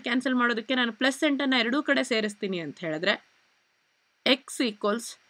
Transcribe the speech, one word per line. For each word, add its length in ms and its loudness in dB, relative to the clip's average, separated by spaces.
ಕ್ಯಾನ್ಸಲ್ 340 0
ಮಾಡೋದಕ್ಕೆ 400 0
ನಾನು 180 0
ಪ್ಲಸ್ 200 0
ಎಂಟನ್ನ 340 0
ಎರಡೂ 260 0
ಕಡೆ 140 2
ಸೇರಿಸ್ತೀನಿ 520 -2
ಅಂತ 200 -10
ಹೇಳಿದ್ರೆ 300 0
ಎಕ್ಸ್ 340 -4
ಈಕ್ವಲ್ಸ್ 400 -4